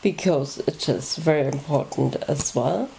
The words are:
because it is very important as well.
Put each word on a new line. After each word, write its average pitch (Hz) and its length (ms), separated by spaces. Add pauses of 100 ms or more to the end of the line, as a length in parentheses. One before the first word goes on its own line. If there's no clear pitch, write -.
because 170 640
it - 220
is 120 260
very 156 320
important 135 680 (120)
as 143 260
well. 175 440